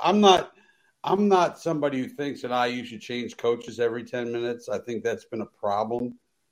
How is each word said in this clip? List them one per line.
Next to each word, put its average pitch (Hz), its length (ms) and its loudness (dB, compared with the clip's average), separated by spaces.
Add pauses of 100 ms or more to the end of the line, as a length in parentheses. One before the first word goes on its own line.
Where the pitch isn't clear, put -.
I'm 196 180 4
not, 190 320 6 (520)
I'm 196 240 2
not 180 320 4
somebody 147 400 0
who 120 80 -4
thinks 143 340 -8
that 123 100 -6
I 123 140 2
U 123 180 -4
should 110 160 -12
change 120 360 -8
coaches 117 440 -2
every 117 240 -2
ten 120 280 -6
minutes. 120 360 -6
I 104 100 -4
think 110 240 -6
that's 113 220 -4
been 113 160 -8
a 104 60 -6
problem 113 720 -2 (340)